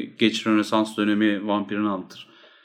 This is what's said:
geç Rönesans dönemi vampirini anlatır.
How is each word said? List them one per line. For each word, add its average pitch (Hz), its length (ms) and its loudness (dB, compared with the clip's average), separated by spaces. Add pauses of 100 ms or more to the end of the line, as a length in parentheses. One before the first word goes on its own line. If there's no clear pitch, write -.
geç - 420 0
Rönesans 110 500 2
dönemi 104 520 0
vampirini 104 400 -2
anlatır. 92 400 -8 (360)